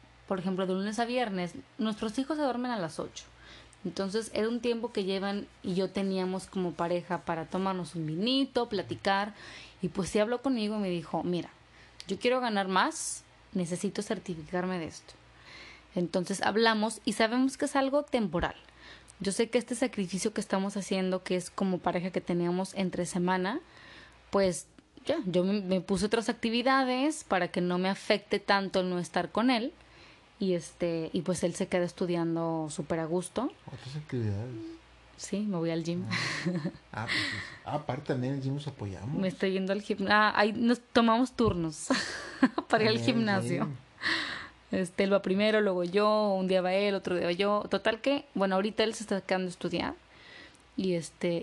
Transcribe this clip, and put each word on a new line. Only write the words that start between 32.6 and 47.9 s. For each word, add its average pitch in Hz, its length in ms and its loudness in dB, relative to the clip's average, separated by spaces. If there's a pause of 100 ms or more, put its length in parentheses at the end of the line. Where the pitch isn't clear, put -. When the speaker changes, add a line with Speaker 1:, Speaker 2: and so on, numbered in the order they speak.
Speaker 1:
súper 165 280 -4
a 165 60 -2
gusto. 180 460 -2 (200)
Speaker 2:
¿Otras 135 240 -12
actividades? 120 600 -4 (600)
Speaker 1:
Sí, - 260 -6
me 208 160 -2
voy 165 120 -2
al 165 140 -2
gym. 175 260 -4
Speaker 2:
Ah. 180 60 -2 (800)
Ah, 110 120 -6
pues, - 100 -2
sí. 104 220 -2 (260)
Ah, 110 120 -6
aparte 151 380 -4
también 127 200 -2
el 139 80 -4
gym 135 140 -2
nos 147 120 -8
apoyamos. 104 540 -6
Speaker 1:
Me 190 60 2
estoy 190 240 -2
yendo 190 200 0
al 208 120 -2
gim-, 196 260 -2
ah, 214 260 6
ahí 214 180 4
nos 240 260 4
tomamos 233 540 4
turnos 175 560 0 (400)
<laughs> - 400 0
para 220 160 6
ir 214 40 6
al 220 60 4
Speaker 2:
También - 20 2
el 226 80 0
Speaker 1:
gimnasio. 214 600 2
Speaker 2:
gym. 143 100 -4 (960)
Speaker 1:
Este, 190 320 0
él 196 100 4
va 196 80 6
primero, 208 400 4
luego 185 220 2
yo, 208 500 4
un 185 140 2
día 185 160 4
va 185 100 2
él, 202 220 4
otro 190 220 -2
día 175 80 0
va 175 80 2
yo. 202 360 2
Total 220 320 0